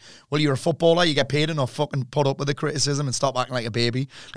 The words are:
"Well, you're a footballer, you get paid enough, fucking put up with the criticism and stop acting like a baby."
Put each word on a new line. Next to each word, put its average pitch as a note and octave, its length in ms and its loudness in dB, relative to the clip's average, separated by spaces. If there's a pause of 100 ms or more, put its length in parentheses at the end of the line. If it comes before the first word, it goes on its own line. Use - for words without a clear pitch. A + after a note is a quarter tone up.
(300)
"Well, D3 100 0
you're D3 140 2
a C3 40 -2
footballer, E3 460 4
you D#3 120 2
get C#3 140 2
paid D3+ 200 2
enough, D3 240 -2
fucking C#3+ 380 -2
put C#3+ 160 2
up C3+ 100 0
with C#3 100 -4
the D3 60 -2
criticism C#3 540 -2
and B2 80 -4
stop C3+ 200 0
acting B2+ 200 -2
like A#2 100 -4
a A#2 60 -6
baby." A#2+ 360 0 (300)